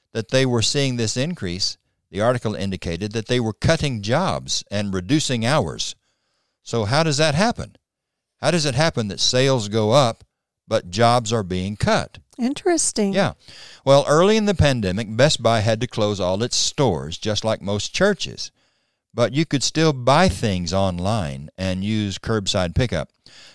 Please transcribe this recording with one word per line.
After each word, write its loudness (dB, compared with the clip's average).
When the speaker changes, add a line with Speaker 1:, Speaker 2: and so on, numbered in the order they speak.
Speaker 1:
that -6
they 4
were 2
seeing 0
this -2
increase, -4
the -4
article 0
indicated -4
that -6
they 0
were -2
cutting -2
jobs -2
and -4
reducing -2
hours. -2
So -2
how 0
does 0
that 2
happen? -2
How 0
does 2
it -2
happen 0
that -8
sales 2
go 2
up, 2
but -2
jobs 2
are 0
being -4
cut? -2
Speaker 2:
Interesting. 0
Speaker 1:
Yeah. 0
Well, 6
early 4
in 2
the 2
pandemic, 0
Best 4
Buy 4
had 2
to -4
close -2
all 0
its -4
stores, -2
just -4
like -2
most -4
churches. -2
But 0
you 2
could 0
still 2
buy 4
things -2
online -2
and -4
use -2
curbside -2
pickup. -2